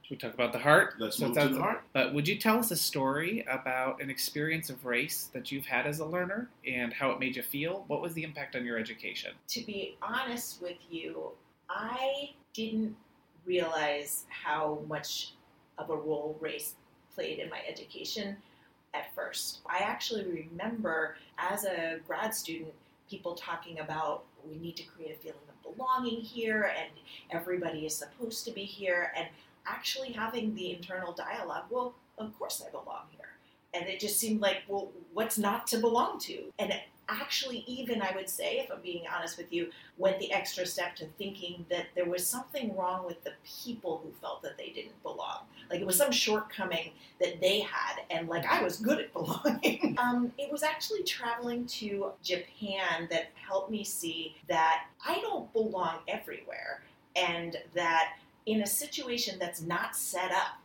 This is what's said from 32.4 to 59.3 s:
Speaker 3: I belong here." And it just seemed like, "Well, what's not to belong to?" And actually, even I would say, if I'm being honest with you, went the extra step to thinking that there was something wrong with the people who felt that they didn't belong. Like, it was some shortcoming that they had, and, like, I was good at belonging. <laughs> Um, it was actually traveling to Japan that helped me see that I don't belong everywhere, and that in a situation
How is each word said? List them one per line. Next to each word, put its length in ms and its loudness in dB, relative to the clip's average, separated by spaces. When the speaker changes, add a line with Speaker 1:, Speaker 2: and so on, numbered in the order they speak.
Speaker 3:
I 40 -10
belong 420 -8
here." 180 -16
And 140 -2
it 120 -4
just 200 2
seemed 220 4
like, 260 4
"Well, 240 -2
what's 240 2
not 300 2
to 120 2
belong 420 4
to?" 380 -8
And 200 0
actually, 580 -2
even 340 0
I 140 2
would 140 -4
say, 300 0
if 120 -4
I'm 100 -6
being 260 -6
honest 300 -4
with 140 -10
you, 200 0
went 220 4
the 120 -2
extra 340 0
step 320 -4
to 80 -8
thinking 520 -8
that 260 0
there 100 4
was 200 0
something 500 -2
wrong 300 0
with 180 -8
the 100 -8
people 540 -6
who 120 -10
felt 200 -6
that 160 -8
they 120 -10
didn't 340 -12
belong. 420 -6
Like, 120 0
it 40 0
was 120 6
some 140 8
shortcoming 840 2
that 220 2
they 180 8
had, 500 -2
and, 200 -2
like, 160 2
I 180 6
was 140 2
good 220 4
at 140 -6
belonging. 640 4
<laughs> 40 2
Um, 400 4
it 120 -2
was 120 0
actually 400 2
traveling 640 -2
to 460 -2
Japan 880 -2
that 240 2
helped 340 0
me 140 -2
see 520 -4
that 400 6
I 160 2
don't 320 -2
belong 540 2
everywhere, 760 -6
and 420 2
that 400 4
in 160 4
a 60 2
situation 720 0